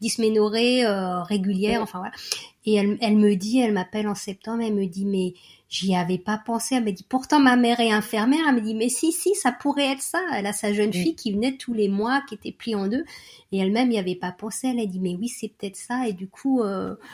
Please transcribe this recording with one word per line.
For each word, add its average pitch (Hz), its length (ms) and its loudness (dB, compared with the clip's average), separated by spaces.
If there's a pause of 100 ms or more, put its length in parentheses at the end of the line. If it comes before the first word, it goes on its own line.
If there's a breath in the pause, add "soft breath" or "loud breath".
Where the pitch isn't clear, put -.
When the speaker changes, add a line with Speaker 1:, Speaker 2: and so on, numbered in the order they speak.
Speaker 1:
dysménorrhées, 220 840 2
euh, 185 360 0
régulières, 202 580 0
Speaker 2:
Oui. - 20 -2
Speaker 1:
enfin 202 160 -8
voilà. 185 160 -10 (520 loud breath)
Et 214 100 4
elle, 202 260 2
elle 214 160 4
me 208 180 6
dit, 214 220 0
elle 226 160 2
m'appelle 208 340 -4
en 202 60 -4
septembre, 226 480 -8
elle 220 120 -2
me 196 120 0
dit, « 185 200 -6
Mais 185 280 -2 (340 loud breath)
j'y 190 260 0
avais 180 220 0
pas 214 220 -4
pensé. » 226 380 -4
Elle 240 80 0
me 208 80 -2
dit, « - 160 -12
Pourtant, 262 300 2
ma 254 180 8
mère 240 240 4
est 226 120 4
infirmière. » 220 560 2
Elle 269 60 4
me 240 80 2
dit, « 220 120 -4
Mais 220 140 0
si, 320 240 0
si, 370 220 0
ça 262 180 0
pourrait 277 400 0
être 269 80 -6
ça. » - 220 -4 (120)
Elle 202 120 -2
a 208 80 -2
sa 208 180 -2
jeune 208 220 2
Speaker 2:
Oui. 180 80 -2
Speaker 1:
fille 170 120 0
qui - 180 -6
venait 254 260 -2
tous 240 160 -6
les 208 140 2
mois, 226 380 0
qui - 100 -12
était - 160 -12
pliée - 220 -6
en 196 140 -2
deux. 254 160 -2 (480 loud breath)
Et 190 60 0
elle-même 208 320 2
n'y 226 80 2
avait 180 160 -2
pas 180 180 -6
pensé. 220 360 -6
Elle 240 120 0
a 220 60 -2
dit, « 185 140 -6
Mais 180 140 -2
oui, 202 140 -6
c'est 226 200 -10
peut-être - 280 -12
ça. » 254 320 -6
Et 208 60 -4
du 185 120 -10
coup, 262 360 0
euh, 190 340 -4 (180 loud breath)